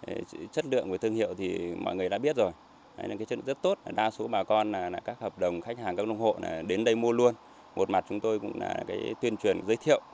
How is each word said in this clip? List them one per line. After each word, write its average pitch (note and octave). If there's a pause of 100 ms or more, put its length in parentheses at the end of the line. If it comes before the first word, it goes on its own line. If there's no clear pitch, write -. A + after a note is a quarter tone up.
ờ, F#2 (380)
chất D#3
lượng B2+
của F#2
thương A2
hiệu G#2
thì F2
mọi F#2
người F#2
đã F#2+
biết C#3+
rồi. G#2 (460)
Đấy, F#2+
là G#2
cái G#2+
chất B2
lượng -
rất C3+
tốt. F#3+ (180)
Đa A2
số A2
bà G#2+
con G#2+
là, F#2
là F2+
các A#2
hợp G2+
đồng F2
khách A#2+
hàng, G2
các G2+
nông A2
hộ A2
là E2
đến G2
đây A#2
mua A#2
luôn. A#2+ (420)
Một F#2+
mặt F#2+
chúng G#2
tôi A2
cũng G#2
là F#2+
cái G2
tuyên A2
truyền, F#2
giới A2+
thiệu D3 (120)